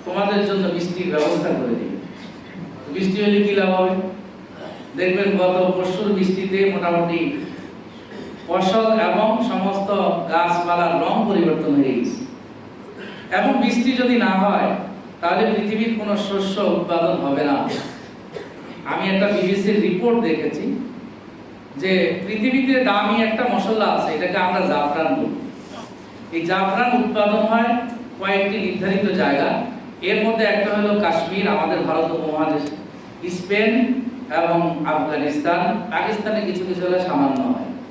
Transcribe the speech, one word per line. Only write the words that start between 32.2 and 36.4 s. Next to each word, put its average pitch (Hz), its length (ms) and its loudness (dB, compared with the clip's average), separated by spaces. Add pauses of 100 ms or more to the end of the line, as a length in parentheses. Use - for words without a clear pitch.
স্পেন 220 640 2 (420)
এবং 165 500 2
আফগানিস্তান, 151 1040 0
পাকিস্তানে 208 500 -2